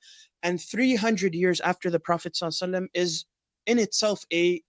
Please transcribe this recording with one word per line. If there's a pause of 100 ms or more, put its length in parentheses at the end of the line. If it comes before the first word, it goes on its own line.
(440)
and
three
hundred
years
after
the
Prophet
sallallahu
alaihi
wasallam
is (400)
in
itself
a